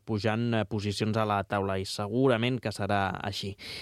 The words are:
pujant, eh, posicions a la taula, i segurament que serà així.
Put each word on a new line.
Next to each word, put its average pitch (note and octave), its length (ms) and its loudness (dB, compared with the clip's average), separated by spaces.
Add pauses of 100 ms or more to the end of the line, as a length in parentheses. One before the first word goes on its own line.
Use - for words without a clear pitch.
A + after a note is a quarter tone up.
pujant, A2+ 480 0
eh, A2 120 2
posicions G#2+ 520 0
a A2 120 2
la G2+ 180 2
taula, G2 320 0
i F#2+ 60 -4
segurament A#2 760 2
que G#2+ 140 -4
serà G2 500 0
així. G2+ 320 -6 (260)